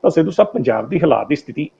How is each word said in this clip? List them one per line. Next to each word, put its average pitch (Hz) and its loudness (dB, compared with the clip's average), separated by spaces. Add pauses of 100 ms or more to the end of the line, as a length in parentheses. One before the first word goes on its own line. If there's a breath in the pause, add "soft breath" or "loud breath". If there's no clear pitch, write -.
ਤਾਂ 185 4
ਸਿੱਧੂ 156 2
ਸਾਹਿਬ, 208 2
ਪੰਜਾਬ 113 -2
ਦੀ 175 -2
ਹਾਲਾਤ 113 2
ਦੀ 147 -2
ਸਥਿਤੀ - -8 (100)